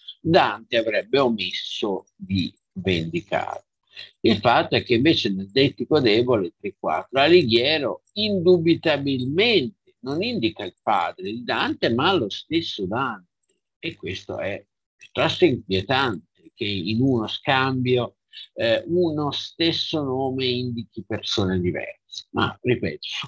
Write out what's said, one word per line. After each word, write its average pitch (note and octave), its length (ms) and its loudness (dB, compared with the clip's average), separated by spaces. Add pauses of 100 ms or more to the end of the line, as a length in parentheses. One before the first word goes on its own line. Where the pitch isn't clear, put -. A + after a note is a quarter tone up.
(200)
Dante B2 580 2
avrebbe A2 420 0
omesso G#2 880 -2 (100)
di F#2+ 380 -2 (200)
vendicare. E2 920 -4 (560)
Il - 160 4
fatto C3+ 380 2
è G2+ 80 0
che A#2+ 120 2
invece C3 340 2
nel G2 220 -6
Dettico C#3 480 2
Debole A2+ 600 2
tre G2 200 -8
quattro E2 400 -2
Alighiero C#3+ 840 4 (100)
indubitabilmente E3 1900 2
non D3 240 -4
indica A#2 400 -4
il F#2 180 -10
padre F#2 500 -2
di A#2+ 120 -10
Dante, C#3 500 -2
ma C#3 200 2
lo B2 160 0
stesso - 560 -6
Dante, A2+ 420 -6 (500)
e - 180 -10
questo - 440 -10
è F#2 260 -8 (300)
piuttosto - 500 0
inquietante, A#2 1080 0
che - 120 -8
in G2+ 360 -2
uno B2 260 2
scambio, C3 920 0 (360)
eh, B2+ 340 0
uno D#3 440 0
stesso - 720 -2
nome C3 420 -2
indichi B2 580 -4
persone F#2+ 560 -2
diverse. - 720 -6
Ma, - 300 -2
ripeto, G2+ 400 -2
su - 260 -8